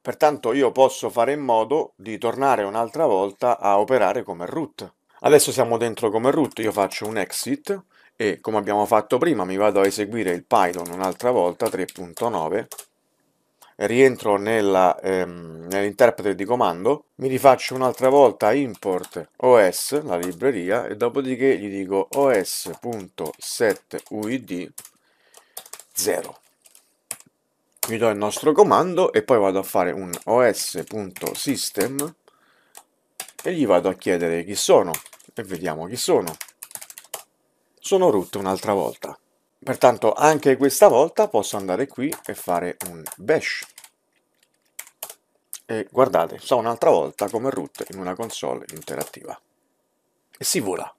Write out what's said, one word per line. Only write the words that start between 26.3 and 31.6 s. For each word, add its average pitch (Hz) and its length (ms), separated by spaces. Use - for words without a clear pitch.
Gli 113 120
do 113 120
il 104 80
nostro 104 360
comando 170 600
e 110 100
poi 123 180
vado 95 180
a 98 60
fare 90 260
un 87 220
O 117 280
S - 340
punto 98 480
system 139 800